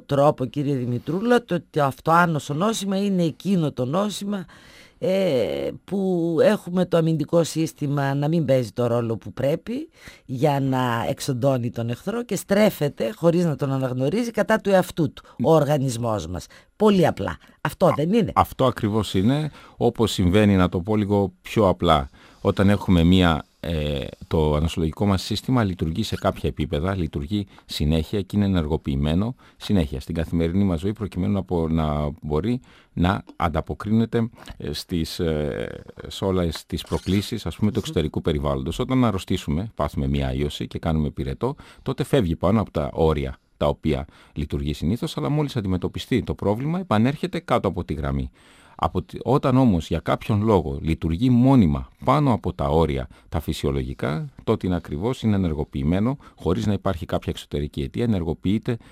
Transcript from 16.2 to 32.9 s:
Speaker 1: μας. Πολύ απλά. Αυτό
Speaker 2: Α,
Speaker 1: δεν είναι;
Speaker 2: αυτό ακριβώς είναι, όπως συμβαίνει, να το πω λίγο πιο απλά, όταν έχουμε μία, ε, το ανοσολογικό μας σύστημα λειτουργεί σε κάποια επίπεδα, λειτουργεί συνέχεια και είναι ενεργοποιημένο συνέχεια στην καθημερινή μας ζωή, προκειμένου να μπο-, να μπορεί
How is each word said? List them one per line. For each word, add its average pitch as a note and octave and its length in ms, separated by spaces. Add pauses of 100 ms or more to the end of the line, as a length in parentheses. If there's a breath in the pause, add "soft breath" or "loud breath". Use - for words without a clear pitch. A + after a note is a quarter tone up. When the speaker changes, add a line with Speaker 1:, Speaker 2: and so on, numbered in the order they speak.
Speaker 1:
μας. F2 180 (300 loud breath)
Πολύ G3+ 320
απλά. F#2+ 300 (240 soft breath)
Αυτό - 240
Speaker 2:
Α, C#3+ 100
Speaker 1:
δεν E3 180
είναι; A3 220
Speaker 2:
αυτό - 300
ακριβώς G#2+ 480
είναι, C3+ 380 (260 loud breath)
όπως A#2 340
συμβαίνει, G2+ 440
να F2+ 140
το F#2+ 100
πω G#2+ 160
λίγο G2+ 460
πιο G#2+ 260
απλά, E2 420 (320 loud breath)
όταν G2 280
έχουμε F#2 340
μία, E2+ 420 (140)
ε, D2 460 (220)
το D2+ 280
ανοσολογικό D#2+ 500
μας G2 180
σύστημα A#2+ 400
λειτουργεί F2+ 400
σε F#2+ 120
κάποια F#2+ 340
επίπεδα, D#2 460
λειτουργεί F2+ 520 (180 loud breath)
συνέχεια D#2+ 560
και G2+ 160
είναι G#2 80
ενεργοποιημένο D#2+ 880 (220 soft breath)
συνέχεια F2+ 420
στην E2+ 160
καθημερινή E2 480
μας F2+ 160
ζωή, G2+ 140
προκειμένου G2 400
να G2 80
μπο-, E2+ 280
να D2+ 400 (120)
μπορεί E2 380 (340 soft breath)